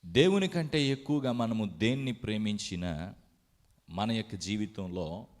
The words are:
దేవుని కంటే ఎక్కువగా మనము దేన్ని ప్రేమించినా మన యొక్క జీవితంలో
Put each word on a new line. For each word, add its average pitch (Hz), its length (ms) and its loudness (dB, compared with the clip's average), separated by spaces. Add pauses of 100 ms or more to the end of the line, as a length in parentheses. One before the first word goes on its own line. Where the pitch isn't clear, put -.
దేవుని 185 420 6
కంటే 156 400 0
ఎక్కువగా 135 440 0
మనము 113 340 0
దేన్ని 117 460 0
ప్రేమించినా 101 1000 -4 (760)
మన 101 220 0
యొక్క 110 220 -2
జీవితంలో 92 920 -4 (140)